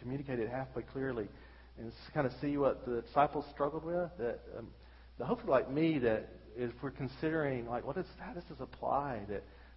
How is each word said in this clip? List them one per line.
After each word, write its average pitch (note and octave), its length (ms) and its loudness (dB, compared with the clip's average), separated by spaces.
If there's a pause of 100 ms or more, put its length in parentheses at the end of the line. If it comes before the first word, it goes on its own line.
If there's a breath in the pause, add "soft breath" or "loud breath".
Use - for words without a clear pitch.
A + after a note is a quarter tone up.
communicated B2+ 480 -2
halfway C3 340 -4
clearly, B2+ 460 -2 (500 loud breath)
and A#2 100 -8
s-, - 240 -14
kinda C#3 180 4 (100)
see C#3+ 160 0
what C3+ 300 4
the A#2+ 160 0
disciples D3 500 4
struggled D3+ 320 0
with, F3 340 0
that, A#2 220 0 (180)
um, A#2 100 -10 (500 loud breath)
that A#2+ 60 -2
hopefully, G3 260 0
like B2+ 200 6
me, D#3 300 4
that A2 280 4 (280)
if A#2+ 140 -2 (120)
we're C#3 80 -2
considering, C#3 760 0
like, A#2 180 -2
what C3 120 -4
is, F#3 100 -2 (140)
how F#3 120 -10
does F3 160 -8
this C#3+ 120 -10
apply, B2+ 680 0
that, G2+ 140 -2 (340 loud breath)